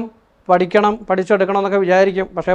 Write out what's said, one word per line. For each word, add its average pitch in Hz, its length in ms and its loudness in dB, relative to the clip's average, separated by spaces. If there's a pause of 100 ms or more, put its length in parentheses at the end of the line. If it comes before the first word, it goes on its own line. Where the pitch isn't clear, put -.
(500)
പഠിക്കണം, 185 440 2 (140)
പഠിച്ചെടുക്കണം 190 540 0
എന്നൊക്കെ 196 240 -2
വിചാരിക്കും, 190 500 2
പക്ഷേ 185 200 -2